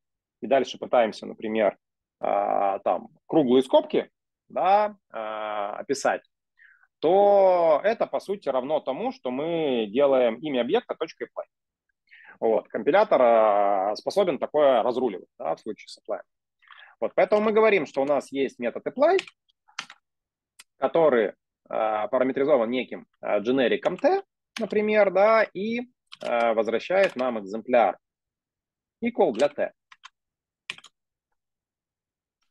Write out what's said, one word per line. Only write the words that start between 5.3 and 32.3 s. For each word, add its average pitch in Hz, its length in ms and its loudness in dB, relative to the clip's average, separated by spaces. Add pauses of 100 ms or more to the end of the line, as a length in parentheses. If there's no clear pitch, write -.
описать, 104 460 -4 (760)
то 185 840 4
это, 208 240 0
по 127 140 -6
сути, 196 280 -8
равно 135 300 -2
тому, 180 320 -6
что 127 220 -8
мы 143 560 -2
делаем 127 480 2
имя 139 240 -4
объекта 139 340 -2
точка 160 300 -10
apply. - 200 -12 (920)
Вот. 113 300 0
Компилятор, 147 520 0
а, 104 760 2
способен 147 420 -2
такое 131 460 2
разруливать, 120 520 -4
да, 151 200 -6
в - 40 -18
случае - 280 -14
с - 100 -20
apply. - 220 -10 (800)
Вот. 110 160 -4
Поэтому 202 260 2
мы 220 100 0
говорим, 202 340 2
что - 160 -4
у - 20 0
нас 139 260 -2
есть 135 300 -4
метод 117 260 -6
apply, 311 340 2 (1600)
который, 135 560 2 (360)
а, 107 380 -4
параметризован 131 640 0
неким, 113 360 -8 (140)
а, 104 180 -2
дженериком 123 580 0
T, 370 260 0 (380)
например, 208 500 2
да, 214 320 4
и, 226 460 -6 (320)
а, 117 340 0
возвращает 113 640 0
нам 123 240 -4
экземпляр 107 580 0 (1040)
equal 220 300 0
для 131 160 0
T. - 240 -6 (2750)